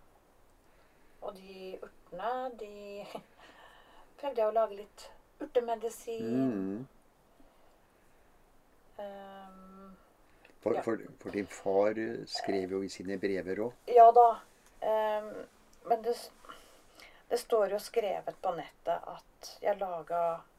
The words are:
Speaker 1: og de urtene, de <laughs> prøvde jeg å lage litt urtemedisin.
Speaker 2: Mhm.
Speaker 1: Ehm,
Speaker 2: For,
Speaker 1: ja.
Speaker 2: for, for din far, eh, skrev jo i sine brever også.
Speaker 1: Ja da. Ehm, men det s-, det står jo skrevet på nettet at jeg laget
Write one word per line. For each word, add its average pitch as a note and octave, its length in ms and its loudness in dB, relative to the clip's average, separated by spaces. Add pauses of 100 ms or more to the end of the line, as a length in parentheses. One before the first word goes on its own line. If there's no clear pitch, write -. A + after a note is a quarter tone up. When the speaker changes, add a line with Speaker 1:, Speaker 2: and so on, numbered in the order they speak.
(1200)
Speaker 1:
og G3 140 -10
de F#3+ 460 -14
urtene, A#3+ 760 -8
de G3+ 480 -14
<laughs> - 180 -12 (960)
prøvde C#4 200 -6
jeg G#3+ 100 4
å G#3+ 60 0
lage G#3+ 240 2
litt - 320 -18 (300)
urtemedisin. A3+ 920 -2
Speaker 2:
Mhm. G#2 560 0 (2000)
Speaker 1:
Ehm, G3 1000 -16 (680)
Speaker 2:
For, A2 140 2
Speaker 1:
ja. - 60 -2
Speaker 2:
for, A2+ 160 -2 (220)
for G2+ 120 -12
din G2+ 160 -4
far, G2+ 520 2
eh, A2 260 -6
skrev F#2+ 460 -2
jo F#2+ 120 0
i F#2+ 60 -6
sine F#2+ 280 -6
brever F#2+ 420 -2
også. A#3+ 340 -4
Speaker 1:
Ja A#3 180 12
da. A#3 280 10 (420)
Ehm, G#3+ 480 0 (560)
men A3 160 0
det A#3 140 -2
s-, - 160 -14 (1000)
det A#3 100 0
står G#3+ 320 2
jo G#3 80 -2
skrevet F3+ 640 -4
på F#3 140 -2
nettet - 520 -6
at - 440 -16 (100)
jeg G3+ 180 0
laget E3+ 600 -2 (200)